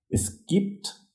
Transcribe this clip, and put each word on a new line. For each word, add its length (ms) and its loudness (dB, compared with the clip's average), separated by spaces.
Es 380 -2
gibt, 540 0